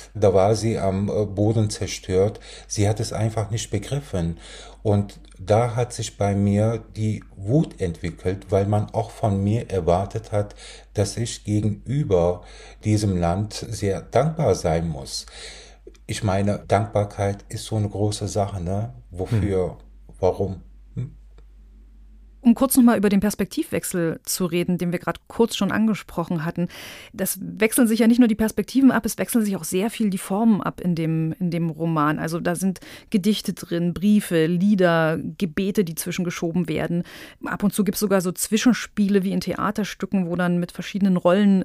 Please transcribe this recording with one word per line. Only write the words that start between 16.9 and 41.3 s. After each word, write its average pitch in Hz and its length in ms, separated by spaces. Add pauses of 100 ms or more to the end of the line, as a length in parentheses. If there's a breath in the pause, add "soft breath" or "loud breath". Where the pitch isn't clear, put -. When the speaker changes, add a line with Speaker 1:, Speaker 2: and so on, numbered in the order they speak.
Speaker 1:
ist - 160
so 110 120
eine 104 120
große 104 400
Sache, 101 340
ne? 101 300 (180)
Wofür? 92 600
Speaker 2:
Hm. - 60 (440)
Speaker 1:
Warum? 92 420 (320)
Hm? 123 200 (1300)
Speaker 3:
Um 233 120
kurz 262 200
noch 262 60
mal 233 160
über 208 100
den 202 120
Perspektivwechsel 190 1040
zu - 220
reden, 175 300
den 175 140
wir 175 80
gerade - 300
kurz - 260
schon - 160
angesprochen 180 760
hatten. 175 220 (460 loud breath)
Das - 280
wechseln 196 460
sich 220 140
ja 226 80
nicht 240 100
nur 247 80
die 220 80
Perspektiven 220 560
ab, 220 160
es 208 100
wechseln 214 280
sich 202 100
auch 160 80
sehr 185 280
viel 214 200
die 190 80
Formen 214 420
ab - 200
in 175 160
dem, 160 420
in 180 140
dem 165 180
Roman. 156 480
Also 165 220
da 175 160
sind 180 240 (300 loud breath)
Gedichte 202 420
drin, 170 420
Briefe, 185 520
Lieder, 170 720 (180)
Gebete, 196 460
die 165 100
zwischengeschoben 175 720
werden. 160 360 (400 loud breath)
Ab - 180
und 202 100
zu 208 120
gibt's 196 160
sogar 196 200
so 180 120
Zwischenspiele 208 920
wie 190 80
in 180 100
Theaterstücken, 190 880
wo 175 60
dann 175 240
mit 175 140
verschiedenen 185 460
Rollen 190 460